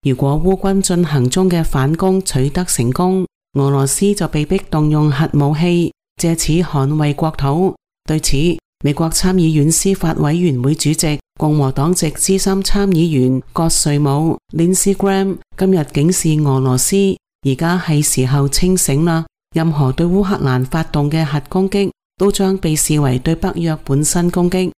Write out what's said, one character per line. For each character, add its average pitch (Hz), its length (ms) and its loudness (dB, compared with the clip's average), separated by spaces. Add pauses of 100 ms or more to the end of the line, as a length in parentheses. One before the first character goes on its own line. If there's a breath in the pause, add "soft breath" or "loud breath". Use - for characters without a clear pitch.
如 131 60 2
果 143 300 0
烏 185 120 2
軍 190 240 0
進 175 240 0
行 139 240 0
中 185 220 2
嘅 170 140 0
反 139 320 0
攻 190 260 0
取 131 260 0
得 180 160 -2
成 123 280 -2
功， 185 340 0 (280)
俄 139 160 2
羅 139 140 2
斯 196 300 0
就 180 140 -4
被 151 180 -2
逼 196 140 0 (100)
動 151 180 2
用 151 220 2
核 147 220 0
武 143 240 2
器， 175 360 0 (300)
借 165 140 2
此 151 160 -2
捍 147 420 0
衛 147 180 0
國 160 200 -2
土。 156 420 0 (300)
對 156 160 -2
此， - 160 2 (480)
美 143 80 2
國 160 180 -2
參 185 240 0
議 165 200 4
院 151 180 2
司 196 220 0
法 165 180 -2
委 156 240 0
員 156 260 0
會 143 120 2
主 147 180 -2
席、 151 260 -2 (220)
共 151 180 2
和 135 140 0
黨 151 220 0
籍 160 160 -2
資 - 280 -2
深 190 240 0
參 202 260 2
議 170 200 2
員 131 340 0 (120)
葛 165 120 0 (180)
瑞 147 140 0
姆 147 380 0 (180)
Lindsey 185 400 2
Graham 196 440 -2 (180)
今 190 160 2
日 165 200 2
警 151 200 2
示 175 160 -2 (140)
俄 135 180 2
羅 131 160 0
斯： - 180 -2 (540)
而 135 60 0
家 170 240 -2
係 151 240 0
時 131 240 0
候 139 200 0
清 185 300 2
醒 147 300 0
啦！ 165 180 0 (300)
任 165 180 0
何 143 180 0
對 165 160 0
烏 185 160 2
克 190 140 -2
蘭 127 300 0
發 165 180 -4
動 147 260 -2
嘅 160 140 0
核 143 240 -2
攻 190 220 0
擊 202 200 -2 (280)
都 196 120 2
將 190 280 0
被 156 180 -2
視 151 240 0
為 127 180 0
對 160 160 0
北 185 220 -4
約 165 280 -4
本 139 200 0
身 175 260 0
攻 175 200 0
擊。 185 280 -2